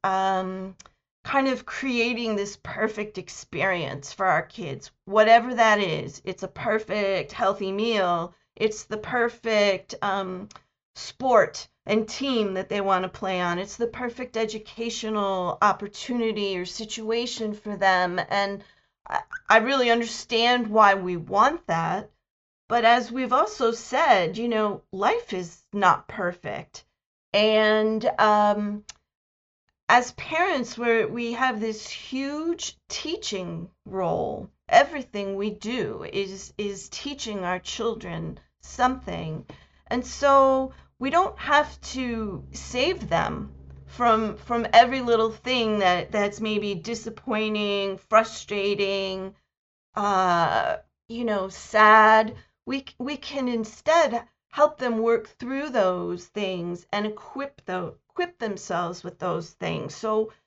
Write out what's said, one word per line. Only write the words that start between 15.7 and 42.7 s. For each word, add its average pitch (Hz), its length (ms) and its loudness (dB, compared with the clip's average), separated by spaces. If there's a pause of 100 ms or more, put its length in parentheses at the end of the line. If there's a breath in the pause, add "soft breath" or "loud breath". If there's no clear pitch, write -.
or 180 80 -6
situation 220 880 -6
for 208 220 -10
them. 180 520 2
And 202 340 -2 (460 soft breath)
I, - 120 -4 (280)
I 190 100 8
really 247 320 2
understand 233 800 0
why 208 260 8
we 180 220 -2
want 226 500 2
that. 165 440 -2 (580)
But 233 160 2
as 240 280 6
we've 254 200 -2
also 262 400 2
said, 226 640 2
you 233 120 -4
know, 214 340 -2 (100)
life 262 400 -2
is 180 300 -8 (100)
not 196 360 2
perfect. - 760 -10 (480)
And, 214 720 4 (140)
um, 208 680 2 (1040)
as 247 240 4
parents, 320 640 -2
we're, 233 280 2
we 233 260 -6
have 240 280 -2
this 220 280 -6
huge 294 880 -6 (100)
teaching 185 800 -8 (160)
role. 190 640 -4 (200)
Everything 208 680 2
we 208 140 -4
do 214 540 -6
is, 196 520 -8
is 202 320 -8
teaching 220 560 -8
our 180 140 -2
children 180 800 -6 (240)
something. 180 840 -2 (440 loud breath)
And 247 180 -2
so 269 640 4 (260 soft breath)
we 262 120 -4
don't 349 280 2
have 294 420 2
to 226 600 -6 (100)
save 277 580 -4